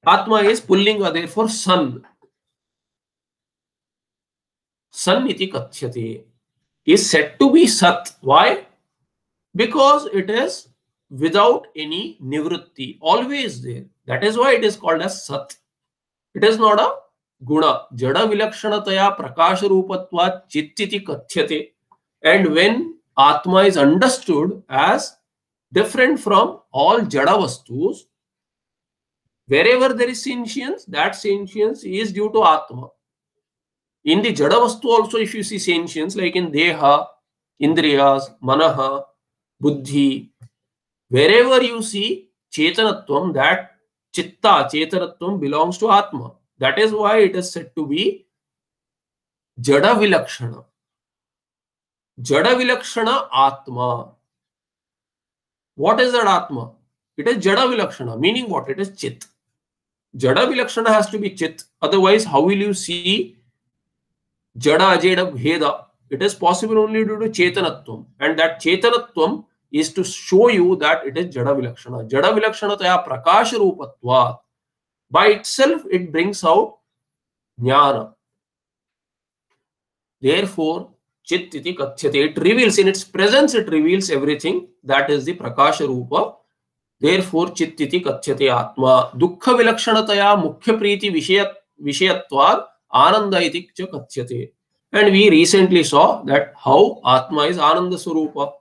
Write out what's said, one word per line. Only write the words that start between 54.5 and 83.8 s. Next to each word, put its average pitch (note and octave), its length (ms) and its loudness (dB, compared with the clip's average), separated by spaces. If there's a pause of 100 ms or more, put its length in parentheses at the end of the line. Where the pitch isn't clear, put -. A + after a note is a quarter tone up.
What G3+ 240 0
is B3+ 120 2
that A#3+ 160 2
Atma? D#3 440 -2 (460)
It D3 100 -4
is A#3+ 100 0
jada G#3 300 0
vilakshana. C3+ 520 -6
Meaning A3+ 280 -2
what? C#3 220 -6
It C#3 100 -8
is G3 160 -8
chit. - 300 -12 (920)
Jada C3+ 300 2
vilakshana A#3 440 -2
has G#3+ 200 2
to G#3+ 80 -8
be G3+ 140 -6
chit. - 320 -8 (180)
Otherwise, F#3+ 420 2
how C#3+ 180 0
will G3 160 2
you G3+ 180 -2
see F#3 600 -6 (1200)
jada E3+ 360 4
ajeda F3+ 400 0
bheda? C#3+ 500 -2 (260)
It C#3 100 -6
is G3 140 -2
possible G3+ 420 0
only A3 260 2
due G#3+ 140 -4
to A3 120 -4
chetanatvam. F3 760 -4 (140)
And D#3 180 -2
that E3 240 -2
chetanatvam G#3 840 0 (260)
is D#3 220 -2
to F#3 100 -4
show G#3 460 2
you F#3 260 2
that D#3 320 -2
it - 100 -6
is F3 180 -6
jada C3 240 -2
vilakshana. A#2+ 480 -10
Jada D3 300 2
vilakshanataya G3+ 720 -2
prakasha G3+ 500 2
rupatva. C3 800 0 (720)
By F#3 200 2
itself, C4+ 600 0
it F3+ 220 -4
brings F3+ 320 -4
out F#3 340 2 (800)
jnana. B2+ 540 2 (2000)
Therefore, E3+ 720 -2 (320)
chit F3 320 -6
iti E3 180 -8
kathyate. - 420 -6
It D3 220 0
reveals, A3 400 2
in F#3+ 100 4
its F#3+ 160 -2
presence, B3 520 2
it - 140 -2
reveals E3+ 420 0